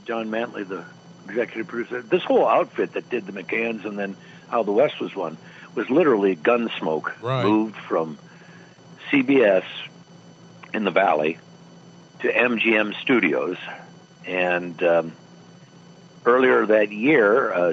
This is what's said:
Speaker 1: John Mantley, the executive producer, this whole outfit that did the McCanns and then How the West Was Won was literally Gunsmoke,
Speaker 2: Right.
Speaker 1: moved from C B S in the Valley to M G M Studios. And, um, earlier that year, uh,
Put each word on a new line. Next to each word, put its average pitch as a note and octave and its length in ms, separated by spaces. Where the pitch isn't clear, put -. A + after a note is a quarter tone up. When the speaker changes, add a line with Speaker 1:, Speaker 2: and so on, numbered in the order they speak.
Speaker 1:
John A2+ 260
Mantley, A2+ 340
the F2+ 200
executive G#2+ 380
producer, A#2 360
this F3 200
whole G#3 240
outfit A2+ 480
that F#2 160
did A2 160
the G2 60
McCanns A2 520
and G#2 140
then G2 180
How A#2+ 140
the G2+ 100
West B2 280
Was - 160
Won E2 200
was A#2 160
literally A2+ 460
Gunsmoke, F#2 840
Speaker 2:
Right. B2 240
Speaker 1:
moved G#2+ 320
from - 400
C C#3+ 120
B C3 200
S G2 220
in G#2 120
the F#2+ 80
Valley E2 460
to A#2+ 140
M A#2 240
G A2 180
M G#2 160
Studios. E2+ 540
And, F2+ 560
um, E2+ 300
earlier B2 420
that G#2+ 240
year, A2+ 600
uh, F2 200